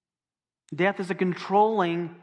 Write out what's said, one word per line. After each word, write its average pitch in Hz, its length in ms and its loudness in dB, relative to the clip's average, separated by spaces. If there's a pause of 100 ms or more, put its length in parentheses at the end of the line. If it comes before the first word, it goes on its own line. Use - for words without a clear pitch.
(720)
Death 185 280 0
is 180 100 -4
a 196 40 -2
controlling 185 1080 0